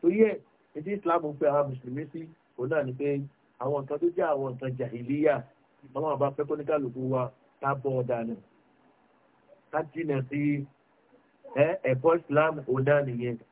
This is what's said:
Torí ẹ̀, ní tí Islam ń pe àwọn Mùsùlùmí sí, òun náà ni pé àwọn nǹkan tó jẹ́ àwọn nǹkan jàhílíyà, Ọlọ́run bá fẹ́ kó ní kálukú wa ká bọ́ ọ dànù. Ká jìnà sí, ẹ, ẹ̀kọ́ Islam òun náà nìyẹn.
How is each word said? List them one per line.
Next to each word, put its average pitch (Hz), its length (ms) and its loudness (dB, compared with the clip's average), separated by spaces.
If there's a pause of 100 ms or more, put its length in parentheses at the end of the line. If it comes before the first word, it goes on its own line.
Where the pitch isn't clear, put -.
Torí 180 160 4
ẹ̀, 214 200 4 (380)
ní - 40 -8
tí 160 120 -6
Islam 170 300 0
ń 147 140 -4
pe 151 100 2
àwọn 143 200 4
Mùsùlùmí 127 400 -6
sí, 165 140 -12 (320)
òun 127 160 -4
náà 156 140 2
ni 127 100 -4
pé 139 160 -4 (520)
àwọn 139 180 -2
nǹkan 143 200 -6
tó 170 80 0
jẹ́ 175 200 0
àwọn 139 220 0
nǹkan 127 240 -6
jàhílíyà, 131 600 0 (500)
Ọlọ́run 139 340 -4
bá 139 100 2
fẹ́ 143 180 -4
kó 151 80 -2
ní 147 100 -8
kálukú 139 440 -2
wa 131 140 0 (400)
ká 139 80 0
bọ́ 139 220 -2
ọ 127 100 0
dànù. 117 320 -2 (1300)
Ká 147 160 -4
jìnà 151 400 -4
sí, 139 180 -4 (1040)
ẹ, 139 220 4 (140)
ẹ̀kọ́ 135 360 4
Islam 156 440 2
òun 131 240 0
náà 143 180 6
nìyẹn. 123 340 -2 (160)